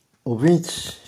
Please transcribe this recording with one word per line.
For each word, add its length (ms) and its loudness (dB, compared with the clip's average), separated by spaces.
ouvintes, 720 0